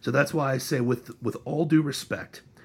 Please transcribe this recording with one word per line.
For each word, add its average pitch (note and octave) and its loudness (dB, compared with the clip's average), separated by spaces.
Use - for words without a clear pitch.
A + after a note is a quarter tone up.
So B2 -4
that's C#3+ 4
why C#3 0
I B2+ 0
say B2+ -2
with, A#2+ -4
with A#2 -4
all D3+ 0
due D#3 4
respect, - -6